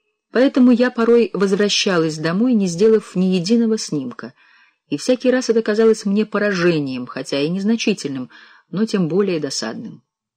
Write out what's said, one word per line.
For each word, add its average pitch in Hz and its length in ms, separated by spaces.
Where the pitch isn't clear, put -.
Поэтому 254 380
я 240 200
порой 233 420
возвращалась 185 840
домой, 190 360
не 202 120
сделав 202 500
ни 185 100
единого 220 520
снимка, 127 540
и 143 80
всякий 247 340
раз 254 200
это 226 120
казалось 220 420
мне 202 200
поражением, 170 840
хотя 139 340
и 147 80
незначительным, 185 840
но 196 160
тем 190 220
более 180 320
досадным. 127 640